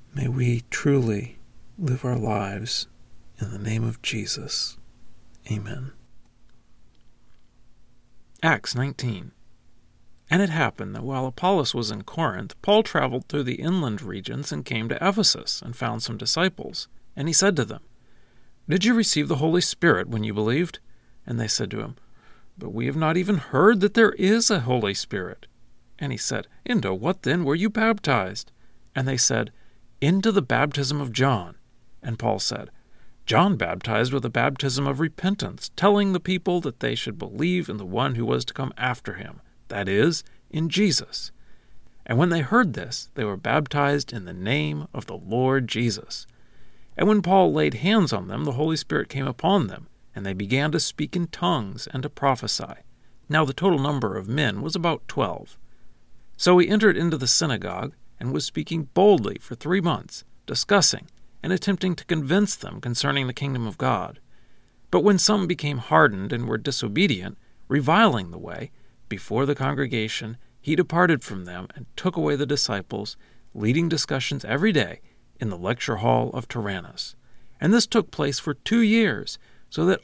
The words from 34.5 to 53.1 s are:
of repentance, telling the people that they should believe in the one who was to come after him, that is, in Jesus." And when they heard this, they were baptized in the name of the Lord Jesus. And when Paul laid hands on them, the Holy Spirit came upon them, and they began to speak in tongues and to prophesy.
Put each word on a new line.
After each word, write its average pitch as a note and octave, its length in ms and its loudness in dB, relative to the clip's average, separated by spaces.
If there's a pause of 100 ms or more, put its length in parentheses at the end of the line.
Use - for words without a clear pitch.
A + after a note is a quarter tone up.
of C#3 100 -2
repentance, E3 800 -4
telling G3+ 360 4
the F3+ 60 2
people F3+ 440 0
that C#3+ 180 -6
they A#2+ 160 -2
should G#2+ 220 -6
believe D3+ 500 -2
in G#2+ 80 -6
the G2+ 100 -10
one A#2+ 300 0
who A2+ 100 -2
was B2 200 0
to - 60 -8
come C3+ 240 -6
after - 380 -4
him, G2+ 280 -14 (260)
that G2+ 200 -4
is, B2 360 2 (260)
in D#3+ 180 -2
Jesus." - 640 0 (760)
And A#2 140 0
when E3+ 120 6
they E3 100 2
heard F#3+ 320 2
this, - 420 -10
they C3 80 -4
were G2+ 140 -2
baptized C#3+ 760 0
in G#2 120 -8
the F2 80 -10
name D3 600 -2
of - 140 -8
the F#2 100 -10
Lord B2+ 520 0
Jesus. - 580 -4 (720)
And F3 80 4
when G#3 140 6
Paul F3 320 6
laid D3+ 220 2
hands F3+ 360 2
on F#2 180 -4
them, A#2+ 160 -4
the C#3+ 80 -2
Holy D#3 260 0
Spirit - 320 -4
came C3+ 160 -4
upon D#3+ 400 2
them, - 200 -10 (280)
and G2+ 100 -8
they G2 80 -4
began B2+ 400 0
to D#3+ 80 2
speak - 340 -4
in E3+ 120 0
tongues D3 600 -2
and B2+ 160 -6
to D3 60 -4
prophesy. - 640 -2 (560)